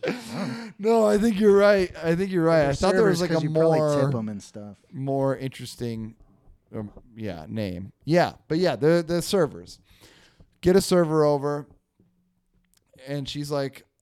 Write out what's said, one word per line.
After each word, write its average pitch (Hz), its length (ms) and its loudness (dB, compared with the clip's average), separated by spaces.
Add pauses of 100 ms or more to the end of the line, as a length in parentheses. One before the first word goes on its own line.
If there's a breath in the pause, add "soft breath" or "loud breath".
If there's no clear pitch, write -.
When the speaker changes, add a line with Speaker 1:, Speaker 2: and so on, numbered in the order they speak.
Speaker 1:
Oh. 233 640 -6 (100)
Speaker 2:
No, 220 280 2
I 208 100 4
think 208 220 2
you're 202 160 6
right. 202 340 4 (140)
I 165 120 0
think 190 160 -2
you're 175 120 0
right. 165 200 4
Speaker 1:
They're 139 80 0
Speaker 2:
I - 20 0
thought 185 220 0
there - 80 4
was, 170 160 2
Speaker 1:
servers - 20 -2
Speaker 2:
like, 180 100 -2
Speaker 1:
'cause 165 100 0
Speaker 2:
a 156 60 -2
Speaker 1:
you 156 60 -4
probably 160 260 4
Speaker 2:
more, 147 260 2
Speaker 1:
tip 131 100 -2
'em 110 140 -4
and 101 140 -12
stuff. 104 340 -18 (140)
Speaker 2:
more 135 460 -4
interesting, 117 800 -10 (600)
um, 107 160 -10 (240)
yeah, 92 320 -10
name. 98 460 -8 (100)
Yeah, 151 300 2 (160)
but 156 80 -2
yeah, 170 180 0
the, 156 320 2
the 170 140 -2
servers. 92 580 -4 (800 soft breath)
Get 180 160 4
a 196 60 4
server 160 420 2
over, 147 440 -2 (1400)
and 139 220 -6
she's 147 220 -8
like, 139 340 -6 (160)